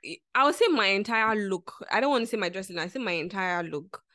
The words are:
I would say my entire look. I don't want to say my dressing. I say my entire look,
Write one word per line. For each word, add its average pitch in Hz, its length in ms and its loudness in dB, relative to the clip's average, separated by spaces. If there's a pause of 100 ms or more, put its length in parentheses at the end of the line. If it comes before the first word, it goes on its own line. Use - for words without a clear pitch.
(340)
I 262 100 4
would 285 100 4
say - 140 4
my 247 180 4
entire 220 480 2
look. 196 400 -4 (160)
I 214 100 2
don't 277 100 4
want 247 120 2
to 226 60 -4
say 233 80 -4
my 190 120 0
dressing. 185 300 -8
I 165 100 -4
say 262 120 -8
my 202 120 -2
entire 175 520 -2
look, 160 380 -10 (120)